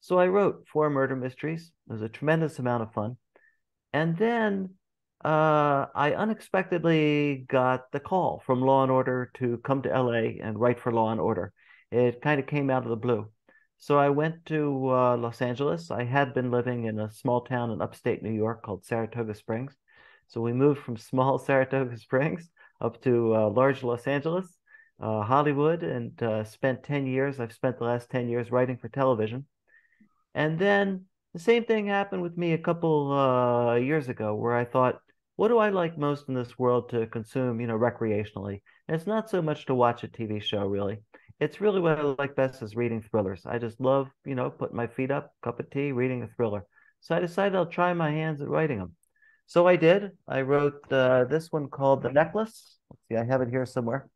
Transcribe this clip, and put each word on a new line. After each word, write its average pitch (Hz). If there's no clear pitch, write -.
So 180
I 180
wrote 190
four 151
murder 135
mysteries. 147
It 113
was 107
a 110
tremendous 156
amount 123
of 110
fun. 113
And 160
then, 208
uh, 151
I 147
unexpectedly 160
got 127
the 143
call 175
from 127
Law 135
and 131
Order 127
to 120
come 135
to -
L 123
A 113
and 107
write 120
for 120
Law 113
and 110
Order. 101
It 120
kinda 147
came 139
out 131
of 117
the 117
blue. 107
So 143
I 143
went 156
to, 143
uh, 123
Los 117
Angeles. 139
I 117
had 127
been 127
living 120
in 110
a 107
small 120
town 120
in 92
upstate -
New 104
York 110
called 95
Saratoga 113
Springs. 113
So -
we 117
moved 139
from 117
small 131
<laughs> -
Saratoga 135
Springs 156
up -
to, 117
uh, 107
large 131
Los 120
Angeles, 160
uh, 107
Hollywood, 147
and, 127
uh, 110
spent 127
ten 143
years. 131
I've 117
spent 127
the 117
last 120
ten 123
years 117
writing 123
for 117
television. 127
And 156
then 196
the 175
same 233
thing 220
happened 202
with 170
me 170
a 160
couple, 160
uh, 123
years 131
ago, 107
where 113
I 120
thought, 127
"What 190
do 233
I 214
like 170
most 147
in 131
this 123
world 123
to 113
consume, 117
you 120
know, 113
recreationally?" 104
And 160
it's 170
not 220
so 185
much 151
to 135
watch 120
a 110
T -
V 107
show, 101
really. 101
It's 151
really 196
what 160
I -
like 139
best 131
is 107
reading 113
thrillers. 98
I -
just 113
love, 131
you 139
know, 127
putting -
my 117
feet 131
up, 143
cup -
of -
tea, 143
reading 127
a 110
thriller. 101
So -
I 175
decided 190
I'll 180
try 175
my 165
hands 156
at 143
writing 147
'em. 87
So 175
I 180
did. 185
I 135
wrote, 143
uh, 127
this 156
one 147
called 135
The 123
Necklace. 165
Let's -
see, 113
I 113
have 127
it 123
here 127
somewhere. 123